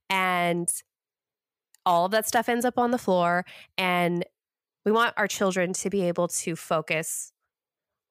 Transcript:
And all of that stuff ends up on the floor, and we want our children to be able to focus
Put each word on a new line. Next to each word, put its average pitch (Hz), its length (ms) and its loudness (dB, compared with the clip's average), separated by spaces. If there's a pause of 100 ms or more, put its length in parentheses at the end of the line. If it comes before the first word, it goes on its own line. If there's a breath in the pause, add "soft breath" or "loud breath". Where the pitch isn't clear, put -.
And 175 600 2 (1160)
all 175 200 4
of 190 60 -4
that 220 160 0
stuff 233 220 0
ends 240 160 0
up 247 120 -2
on 240 140 2
the 254 60 2
floor, 180 480 2 (320 loud breath)
and 180 480 0 (600)
we 208 60 2
want 233 260 2
our 208 100 0
children 190 460 0
to - 160 -6
be 196 140 0
able 175 240 0
to - 280 -6
focus - 760 -4 (800)